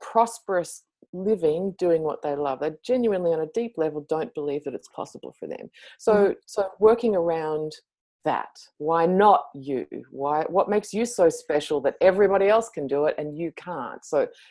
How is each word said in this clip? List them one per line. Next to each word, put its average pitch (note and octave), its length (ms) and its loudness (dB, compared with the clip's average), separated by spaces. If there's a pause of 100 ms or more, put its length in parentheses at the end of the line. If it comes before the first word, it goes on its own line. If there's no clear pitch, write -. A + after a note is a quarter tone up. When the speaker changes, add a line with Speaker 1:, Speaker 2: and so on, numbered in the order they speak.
Speaker 1:
prosperous G3+ 840 -2 (280)
living F#3 640 0
doing E3 260 2
what D#3 200 -4
they D3 140 -4
love. C#3 240 -4
They D#3 100 -2 (140)
genuinely, A3+ 480 0
on D#3+ 80 0
a D#3 120 -2
deep A#3 240 -4
level, D3+ 320 -4
don't D#3 260 -4
believe D3 280 -4
that - 120 -8
it's - 200 -14
possible - 460 -14
for - 80 -10
them. - 200 -12 (300)
So, A3 160 2
Speaker 2:
Mm-hmm. G3+ 180 4 (140)
Speaker 1:
so G3 220 -2 (100)
working A3 380 4
around D#3 560 -2 (520)
that, - 240 -2 (300)
why E3 280 2
not F#3+ 480 6
you? C3+ 320 -6 (260)
Why, D3 360 -2
what F3+ 220 0
makes G#3 240 -2
you A3 100 -2
so G3 240 2
special D3+ 520 -2
that C3 200 -2
everybody F#3+ 480 4
else A3+ 220 2
can D3 160 -6
do C#3+ 200 0
it - 120 0
and D3+ 180 -8
you E3 200 -6
can't? C#3 480 -12
So, C#3+ 240 0 (220)